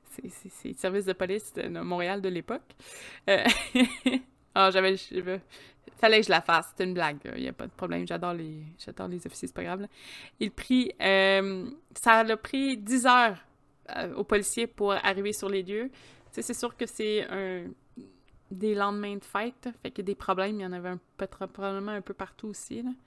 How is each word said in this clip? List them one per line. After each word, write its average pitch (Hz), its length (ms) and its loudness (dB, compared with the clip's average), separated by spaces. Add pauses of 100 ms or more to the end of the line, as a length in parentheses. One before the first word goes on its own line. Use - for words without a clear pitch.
(100)
c'est, - 180 -14
c'est, - 220 -18
c'est - 180 -12
le 185 60 -8
service 190 300 -2
de 185 100 0
police 190 400 -4
de - 140 -6 (120)
Montréal 180 420 -2
de 190 60 0
l'époque. 180 460 -6 (540)
Euh, 196 160 6 (300)
<laughs> - 800 2
ah, 190 160 8
j'avais, 190 260 4
je - 240 -6
veux, 185 200 -4 (560)
fallait 220 240 8
que 214 60 4
je - 40 2
la 170 120 6
fasse. 165 340 2
C'est 190 80 0
une 185 100 -2
blague. 151 240 0 (180)
Il 65 60 -4
n'y 65 60 -4
a - 40 -8
pas - 140 -12
de 180 60 -14
problème. 175 340 -6
J'adore 175 280 -4
les, 156 280 -10 (160)
j'adore 185 300 -12
les 175 180 -8
officiers. - 220 -10
C'est - 60 -14
pas 175 100 -8
grave, 175 160 -6
là. 202 80 -10 (500)
Il - 120 -4
prit, - 500 2
euh, 196 680 4 (260)
ça 226 260 6
a 220 160 2
pris 269 420 -2
dix 233 280 0
heures, 240 300 6 (600)
euh, - 180 -6
aux 202 100 -4
policiers 214 420 0
pour 202 260 -2
arriver 196 420 0
sur 196 160 -6
les 196 120 -2
lieux. 214 300 -6
Tu - 440 -20
sais, 233 60 -6
c'est 240 120 -4
sûr 233 220 -4
que 240 100 -6
c'est 214 420 -2
un, 185 360 -6 (840)
des 202 240 0
lendemains 202 420 -2
de 196 80 -12
fête, 233 440 -6 (140)
fait - 80 -8
qu'il 196 140 -8
y - 20 -6
a - 0 -
des 196 80 -2
problèmes, 196 460 -2
il - 20 -6
y 185 40 -6
en 180 60 -6
avait 180 180 -8
un 180 100 -8 (160)
peu, 196 100 -6
probablement 196 680 -6
un 202 80 -6
peu 196 140 -10
partout - 340 -12
aussi, 220 340 -10
là. 254 80 -6 (160)